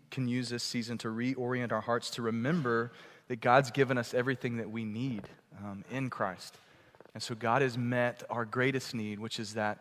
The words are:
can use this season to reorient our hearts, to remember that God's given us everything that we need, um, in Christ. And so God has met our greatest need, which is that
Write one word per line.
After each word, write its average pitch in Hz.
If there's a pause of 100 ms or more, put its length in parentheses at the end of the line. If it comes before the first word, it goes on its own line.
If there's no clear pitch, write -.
(100)
can 127
use 120
this 120
season 117
to 117
reorient 123
our 110
hearts, 117
to -
remember 117 (360)
that 123
God's 127
given 131
us 117
everything 127
that 107
we 113
need, 110 (420)
um, 101
in 127
Christ. - (560)
And 113
so 123
God 117
has 123
met 123
our 117
greatest 127
need, 107
which 113
is 107
that 107